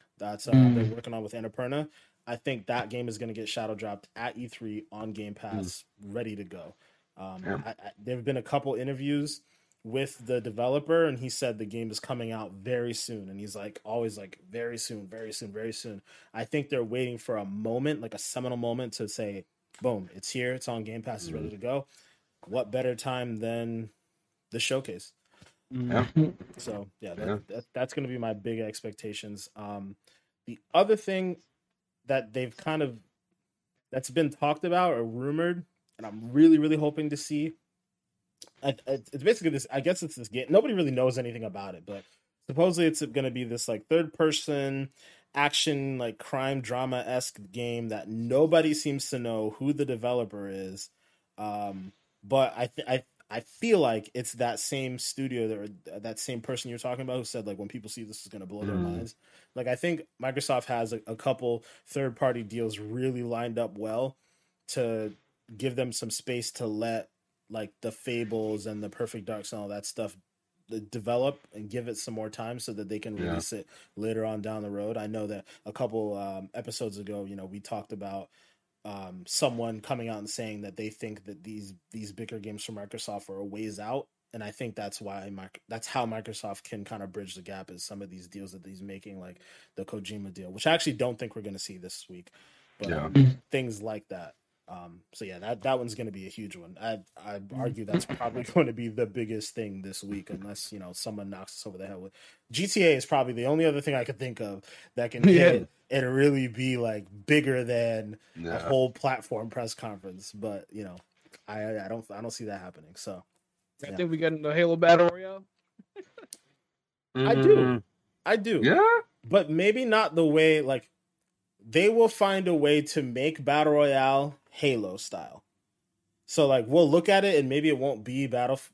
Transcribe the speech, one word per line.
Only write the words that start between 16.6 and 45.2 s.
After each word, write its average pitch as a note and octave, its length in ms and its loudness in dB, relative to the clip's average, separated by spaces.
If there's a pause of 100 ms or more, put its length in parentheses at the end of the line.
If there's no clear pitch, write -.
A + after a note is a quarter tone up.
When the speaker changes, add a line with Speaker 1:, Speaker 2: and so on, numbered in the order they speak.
Speaker 1:
they're C3 120 0
waiting A#2+ 360 -4
for A#2 180 -6
a G2+ 80 -4
moment, A#2 560 -2
like, A#2 140 -10
a - 40 -12
seminal B2 380 -4
moment A#2+ 380 -4
to G#2+ 140 -6
say, G2+ 360 -8 (380)
"Boom, G#2 320 -2
it's G2+ 160 -10
here, B2+ 240 -2
it's C3 140 -8
on A#2 160 -4
Game A2 180 -8
Pass, A2 220 -8
it's E3 80 -10
ready D3 140 -6
Speaker 3:
Mm-hmm. G#2 100 -10
Speaker 1:
to G2 60 -14
go." C3+ 240 -2 (600)
What A2+ 240 -2
better B2+ 240 0
time B2 460 -4
than A2+ 500 -4 (600)
the A2+ 100 -4
showcase? C3 520 -4 (600)
Speaker 2:
Mm-hmm. B2 180 -2 (320)
Speaker 3:
Yeah. E3 80 4 (280)
Speaker 1:
So, G2+ 300 -8 (120)
yeah, F2 140 -10
that, G2+ 120 -6
Speaker 3:
Yeah. G#2 120 0 (100)
Speaker 1:
that, A2+ 240 -10
that's B2+ 220 -4
gonna C3+ 140 -4
be B2 100 -6
my A2+ 140 -2
big A2+ 280 -4
expectations. G#2 960 -10
Um, G#2 400 -10 (500)
the A#2 120 -12 (140)
other G#3 240 8
thing F#3 420 -2 (680)
that B2 260 0
they've B2+ 240 -4
kind D#3 260 -2
of, B2 160 -4 (920)
that's C3 200 -4
been D3 200 2
talked D3 340 0
about F3 280 4
or A#2+ 120 0
rumored, D3+ 600 -2 (340)
and A2 80 -10
I'm A2 260 -10
really, D#3 260 12
really D#3 180 4
hoping D3+ 340 0
to D3 60 -4
see, D3+ 380 -4 (1080)
I, C#3 60 2 (180)
I, C3+ 120 0 (140)
it's C3+ 120 -8
basically F#3+ 260 4
this, C3+ 220 -2
I C#3 80 2
guess F3 220 2
it's D#3+ 140 -8
this A#2 120 -10
game. A#2+ 220 -2
Nobody G#3+ 240 8
really E3+ 160 4
knows B2+ 280 4
anything A#2+ 260 -6
about G2 300 -8
it, E2+ 120 -16
but G2+ 160 -10 (460)
supposedly E3+ 380 6
it's D#3+ 160 2
gonna C3 280 -2
be B2 140 -4
this, A#2 240 -4
like, A2 200 -4
third-person D3 1000 2 (440)